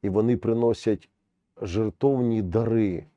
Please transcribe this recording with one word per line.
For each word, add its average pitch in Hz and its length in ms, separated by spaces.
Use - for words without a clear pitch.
і 104 80
вони 110 280
приносять 113 720
жертовні 113 800
дари 104 640